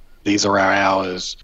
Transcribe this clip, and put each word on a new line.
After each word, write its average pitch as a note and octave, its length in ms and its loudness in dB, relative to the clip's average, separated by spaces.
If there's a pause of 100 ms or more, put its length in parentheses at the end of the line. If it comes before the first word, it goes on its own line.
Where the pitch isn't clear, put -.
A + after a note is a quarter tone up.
(240)
These G#2 220 0
are G2 120 2
our F#2+ 140 2
hours. F#2+ 720 -2